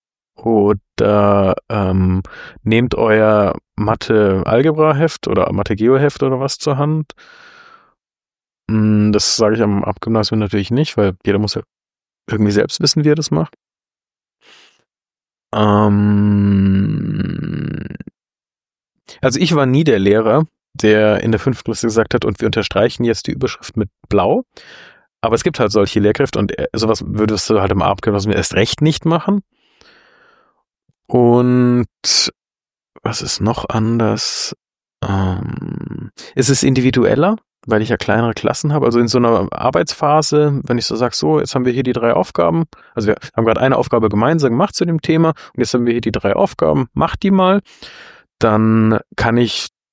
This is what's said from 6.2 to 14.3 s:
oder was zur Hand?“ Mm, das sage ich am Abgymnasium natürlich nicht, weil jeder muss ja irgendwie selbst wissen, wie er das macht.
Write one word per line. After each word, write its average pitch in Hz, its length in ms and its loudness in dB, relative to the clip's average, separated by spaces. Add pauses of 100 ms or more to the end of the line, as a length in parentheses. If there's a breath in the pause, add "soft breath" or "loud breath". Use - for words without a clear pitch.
oder 131 160 -2
was 139 180 -6
zur 139 200 -2
Hand?“ 151 360 -2 (1600 loud breath)
Mm, 107 420 2
das - 240 0
sage 110 200 2
ich 117 80 0
am 101 200 0
Abgymnasium 110 560 -2
natürlich 101 320 -2
nicht, 139 240 -2
weil 98 200 0 (100)
jeder 101 140 2
muss 107 160 -4
ja - 60 -8 (680)
irgendwie 107 220 0
selbst - 300 0
wissen, 151 220 0
wie 151 60 2
er 147 60 4
das 156 160 -4
macht. 160 240 -2 (2000 soft breath)